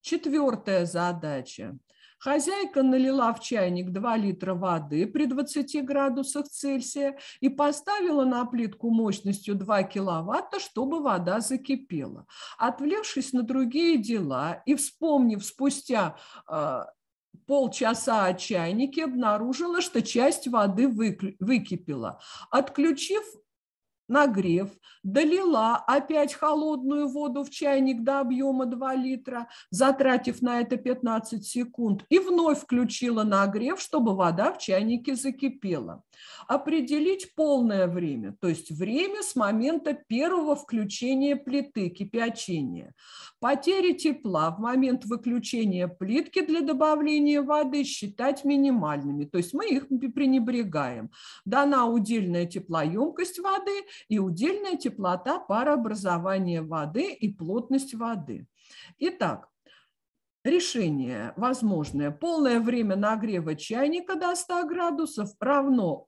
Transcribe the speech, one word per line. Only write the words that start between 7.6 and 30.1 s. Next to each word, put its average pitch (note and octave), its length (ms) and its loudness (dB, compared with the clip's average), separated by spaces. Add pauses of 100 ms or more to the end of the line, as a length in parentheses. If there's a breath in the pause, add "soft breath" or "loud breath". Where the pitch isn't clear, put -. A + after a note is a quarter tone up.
на B3 180 0
плитку A#3 460 -4
мощностью G3+ 640 0
два G3 280 2
киловатта, G3 800 -2
чтобы C#4 400 -4
вода G3 400 0
закипела. A#3+ 840 -6 (320 loud breath)
Отвлекшись C#4 760 -2
на B3 120 2
другие C4 520 2
дела E3+ 680 -2
и C#4 80 4
вспомнив B3+ 680 2
спустя, B3 760 -2 (320 loud breath)
э, D3 340 -2 (600)
полчаса A#3 800 2
о F3+ 80 2
чайнике, G#3+ 680 -2
обнаружила, B3+ 760 0
что A#3+ 220 0
часть B3+ 460 2
воды G#3+ 380 4
выклю-, G#3 540 -2
выкипела. E3+ 800 -2 (300 loud breath)
Отключив D4+ 720 0 (840)
нагрев, G3 640 2 (340 soft breath)
долила C4+ 720 4
опять C#4+ 580 2
холодную D4 720 0
воду C#4 340 -4
в - 60 -8
чайник C4+ 540 2
до C4+ 180 2
объёма C4 460 0
два C4 280 -4
литра, B3+ 540 -4 (220 loud breath)
затратив B3+ 720 4